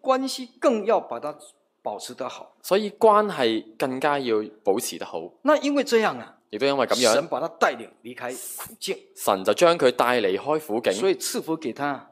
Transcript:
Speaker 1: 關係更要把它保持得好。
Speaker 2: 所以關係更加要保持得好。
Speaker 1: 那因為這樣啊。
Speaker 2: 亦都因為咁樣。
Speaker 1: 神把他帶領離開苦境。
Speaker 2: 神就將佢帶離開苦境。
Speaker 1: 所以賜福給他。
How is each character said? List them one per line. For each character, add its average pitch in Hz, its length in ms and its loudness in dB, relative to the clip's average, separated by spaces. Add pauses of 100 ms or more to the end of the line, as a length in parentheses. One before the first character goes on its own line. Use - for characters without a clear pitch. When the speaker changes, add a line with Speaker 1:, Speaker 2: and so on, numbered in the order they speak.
Speaker 1:
關 262 200 2
係 262 260 -8 (100)
更 226 260 2
要 208 140 2
把 120 220 -6
它 147 120 -8 (500)
保 104 140 -6
持 98 180 -14
得 123 140 -8
好。 - 340 -16
Speaker 2:
所 - 140 0
以 208 140 -2
關 214 400 4
係 117 340 0 (140)
更 131 220 -2
加 143 180 2
要 110 260 0 (200)
保 98 160 2
持 85 180 -8
得 - 80 -8
好。 85 260 -10 (100)
Speaker 1:
那 294 160 4
因 285 180 -2
為 269 80 2
這 233 140 2
樣 180 200 0
啊。 113 140 -16 (180)
Speaker 2:
亦 107 80 -8
都 123 80 2
因 139 100 2
為 127 100 2
咁 - 100 0
樣。 117 160 4
Speaker 1:
神 143 160 2
把 127 120 -4
他 165 80 -4
帶 170 260 0
領 113 140 -14 (140)
離 120 120 -14
開 123 180 -10 (240)
苦 - 220 -12
境。 185 180 -6 (180)
Speaker 2:
神 95 300 0
就 104 100 4
將 170 240 6
佢 139 140 4
帶 123 280 2
離 95 180 0
開 143 220 -2
苦 135 200 -4
境。 110 120 0
Speaker 1:
所 110 160 0
以 185 60 2
賜 - 280 -6
福 160 140 -4
給 147 160 -8
他。 139 400 -8